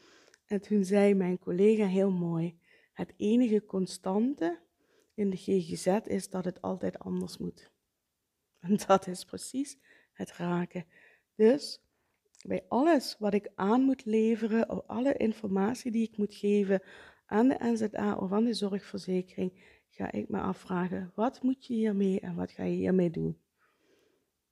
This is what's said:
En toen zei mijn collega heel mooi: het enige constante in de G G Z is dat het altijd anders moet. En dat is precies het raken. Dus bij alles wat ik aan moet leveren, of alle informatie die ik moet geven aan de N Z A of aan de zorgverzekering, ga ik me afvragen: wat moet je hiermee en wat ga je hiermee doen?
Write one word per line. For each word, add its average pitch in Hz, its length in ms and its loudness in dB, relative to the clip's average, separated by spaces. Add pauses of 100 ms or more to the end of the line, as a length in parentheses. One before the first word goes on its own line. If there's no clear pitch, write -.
(460)
En 196 160 -4
toen 208 220 2
zei 202 300 4
mijn 185 260 0
collega 208 460 2
heel 190 260 2
mooi: 170 480 -2 (340)
het - 240 -10
enige 214 480 2
constante 226 960 -2 (520)
in 202 160 -2
de 185 80 -4
G - 60 -16
G 175 340 -2
Z - 100 -8
is 196 420 0
dat 185 160 -6
het 180 160 -8
altijd 185 380 -6
anders 185 380 -8
moet. - 340 -12 (880)
En 190 180 2 (100)
dat 190 200 4
is 180 180 -10
precies - 520 -8 (360)
het - 180 -12
raken. 175 540 -4 (500)
Dus 233 460 4 (680)
bij 190 200 -4
alles 277 500 2
wat 208 160 -2
ik 202 220 -2
aan 214 260 2
moet 269 240 0
leveren, 220 640 2
of - 180 -6
alle 247 260 0
informatie 214 760 -2
die 220 160 0
ik - 100 -18
moet 202 160 -4
geven 202 500 2 (420)
aan 220 220 2
de 277 120 2
N 233 180 0
Z 214 160 -4
A 208 240 -2
of 185 140 -4
aan 214 120 2
de 240 100 0
zorgverzekering, 185 1200 -6 (220)
ga 190 120 -6
ik 208 180 -6
me 202 120 -4
afvragen: 185 760 -4
wat 240 260 -2
moet 262 240 -2
je - 80 -8
hiermee 202 460 0
en 175 160 -8
wat 180 160 -6
ga - 120 -10
je 175 120 -2
hiermee 185 340 2
doen? 160 320 -6 (1120)